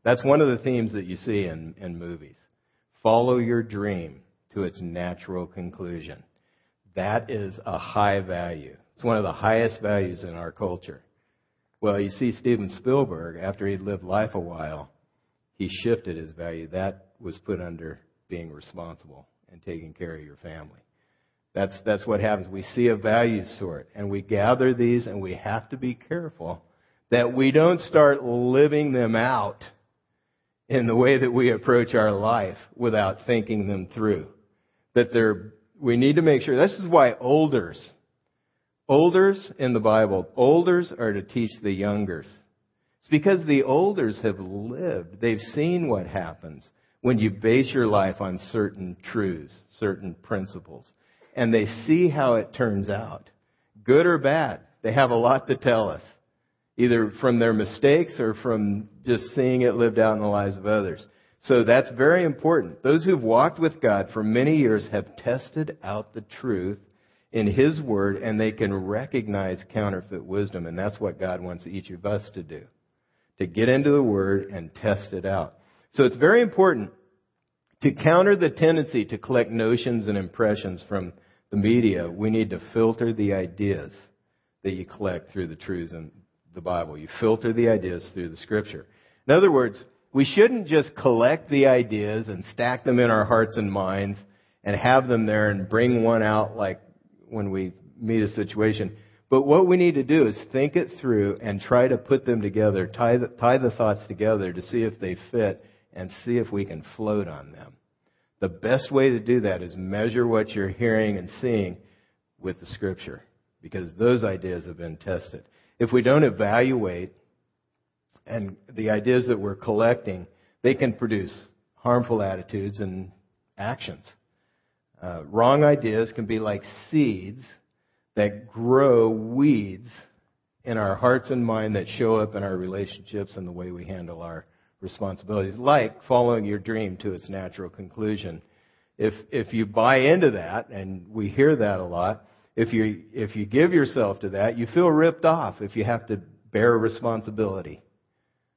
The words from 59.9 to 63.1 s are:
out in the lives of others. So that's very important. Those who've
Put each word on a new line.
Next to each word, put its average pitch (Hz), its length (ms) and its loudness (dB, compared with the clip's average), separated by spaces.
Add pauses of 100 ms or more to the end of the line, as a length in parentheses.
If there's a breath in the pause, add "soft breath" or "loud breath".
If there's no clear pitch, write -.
out 110 160 4
in 107 80 -4
the 104 60 0
lives 101 280 -2
of 95 100 -10
others. 101 380 -2 (400 soft breath)
So 120 200 4
that's 123 280 4
very 156 320 4
important. 147 580 0
Those 156 220 2
who've 180 160 2